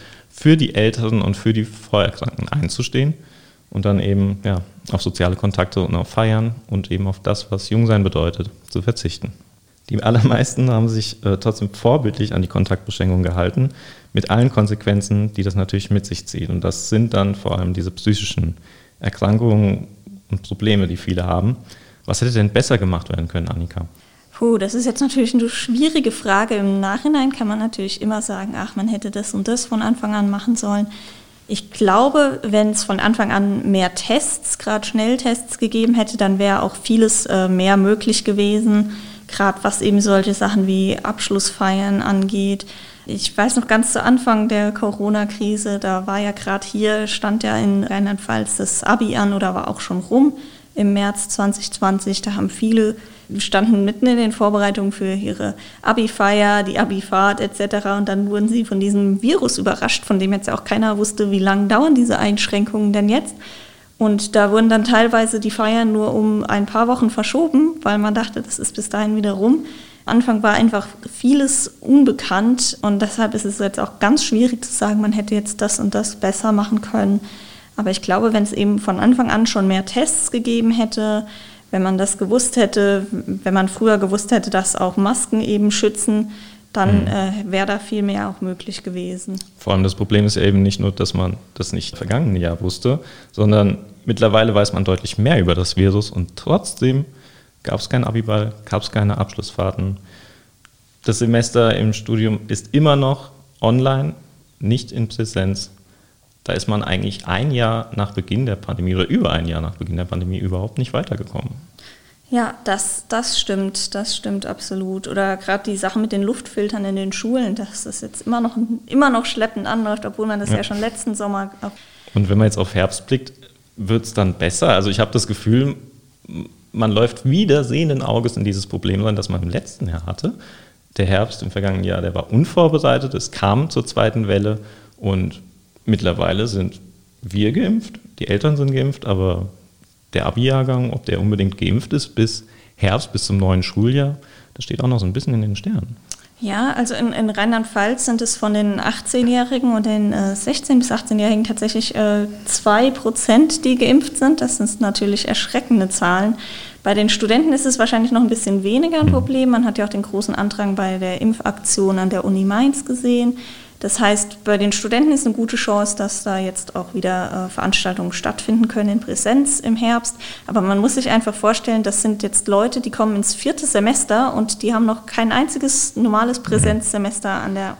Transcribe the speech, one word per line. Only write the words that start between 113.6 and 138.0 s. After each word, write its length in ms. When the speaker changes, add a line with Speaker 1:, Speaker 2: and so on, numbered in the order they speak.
Speaker 2:
das 220
stimmt 280
absolut. 600
Oder 300
grad 300
die 100
Sache 220
mit 120
den 100
Luftfiltern 640
in 140
den 160
Schulen, 420
dass 300
das 160
jetzt 260
immer 140
noch, 160
immer 220
noch 160
schleppend 420
anläuft, 380
obwohl 220
man 140
das 80
Speaker 1:
Ja. 80
Speaker 2:
ja 80
schon 160
letzten 340
Sommer 360
auch 100
Speaker 1:
Und 140
wenn 100
man 100
jetzt 100
auf 180
Herbst 320
blickt, 240
wird's 360
dann 200
besser? 360
Also 200
ich 100
hab 140
das 140
Gefühl, 480
man 180
läuft 320
wieder 400
sehenden 380
Auges 340
in 80
dieses 240
Problem 360
rein, 120
das 140
man 140
im 60
letzten 380
Jahr 180
hatte. 280
Der 80
Herbst 360
im 100
vergangenen 340
Jahr, 160
der 140
war 180
unvorbereitet, 800
es 180
kam 380
zur 160
zweiten 420
Welle 320
und 440
mittlerweile 640
sind 320
wir 300
geimpft, 480